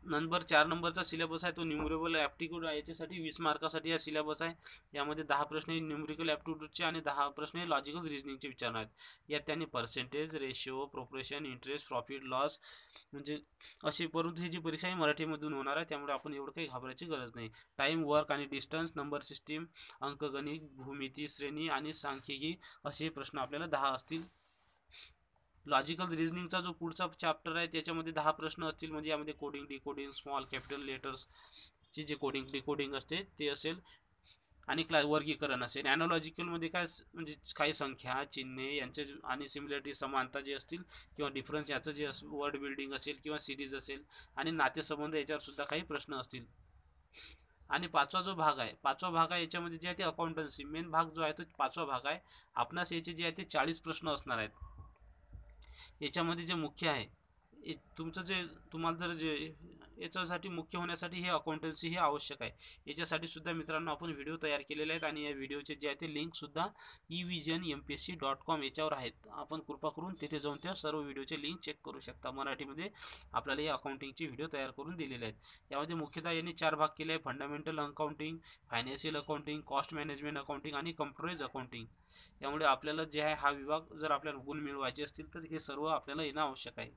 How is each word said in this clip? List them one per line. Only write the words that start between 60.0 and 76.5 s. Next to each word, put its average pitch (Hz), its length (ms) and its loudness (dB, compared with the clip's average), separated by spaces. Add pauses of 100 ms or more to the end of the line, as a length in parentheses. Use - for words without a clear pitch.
मुख्य 170 280 -4
होण्यासाठी 175 400 -2
हे 180 120 0
accountancy 160 600 2
हे 170 60 0
आवश्यक 147 460 2
आहे. 113 100 -4 (360)
याच्यासाठी 165 400 0
सुद्धा 160 240 -4
मित्रांनो 160 400 0
आपण 160 200 -2
video 156 320 -4
तयार 143 260 2
केलेले 151 240 0
आहेत 160 100 -2
आणि 151 200 0
या 147 80 -2
व्हिडिओचे 143 440 -4
जे 143 120 -4
आहे 156 140 0
ते 160 120 -4
लिंकसुद्धा 156 540 -2 (420)
ई 170 140 -2
विजन 165 420 0
एम 143 140 0
पी 143 140 -6
एस 139 120 -2
सी - 80 -2
डॉट 135 240 0
कॉम 156 260 2
याच्यावर 151 300 2
आहेत. 127 180 -2 (200)
आपण 156 280 -4
कृपा 156 300 -2
करून 170 320 -6
तिथे 151 180 -2
जाऊन 143 240 0
त्या 180 100 -2
सर्व 156 260 0
व्हिडिओचे 143 420 -4
link 160 180 -4
check - 260 -6
करू 139 140 -8
शकता. 131 320 -8
मराठीमध्ये 139 580 -4 (440)
आपल्याला 139 280 2
या 151 120 4
अकाउंटिंगचे 139 520 -4
video 139 280 -4
तयार 135 180 -2
करून 147 240 -8
दिलेले 135 300 -4
आहेत. 107 100 -4 (360)
यामध्ये 151 240 0
मुख्यतः 165 360 -2
यांनी 165 220 0